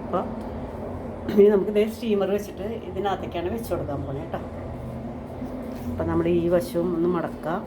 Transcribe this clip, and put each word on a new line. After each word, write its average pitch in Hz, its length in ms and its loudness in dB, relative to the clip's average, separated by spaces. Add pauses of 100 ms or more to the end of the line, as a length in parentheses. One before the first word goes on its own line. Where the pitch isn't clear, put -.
അപ്പോൾ 185 200 0 (1080)
ഇനി 202 220 10
നമുക്ക് 190 200 4
ഇതേ 208 100 6 (100)
സ്റ്റീമർ 196 420 2
വെച്ചിട്ട് 202 300 -6 (220)
ഇതിനകത്തേക്കാണ് 180 680 -2
വെച്ച് - 180 -6
കൊടുക്കാൻ 143 320 -4
പോണേ 139 200 -6
കേട്ടോ. - 160 -6 (1500)
അപ്പം - 220 -2
നമ്മൾ 165 140 4 (160)
ഈ 170 40 2 (100)
വശവും 170 420 2
ഒന്ന് 170 200 4
മടക്കുക. 139 320 -4 (180)